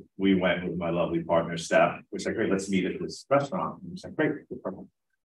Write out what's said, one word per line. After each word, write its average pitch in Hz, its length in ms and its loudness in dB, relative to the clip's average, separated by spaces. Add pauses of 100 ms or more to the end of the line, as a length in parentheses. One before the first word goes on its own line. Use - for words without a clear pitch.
(160)
we 98 180 4
went 87 320 2
with 87 100 -4
my 82 140 -2
lovely 85 320 0
partner, 85 340 0
Steph. 82 440 2 (100)
We 98 80 -8
said, - 160 -4
"Great, 101 160 0
let's 95 180 0
meet 92 180 2
at - 140 -4
this 82 300 -8
restaurant." - 520 0
And - 100 -12
we - 60 -12
said, - 180 -12
"Great." 151 160 2 (1000)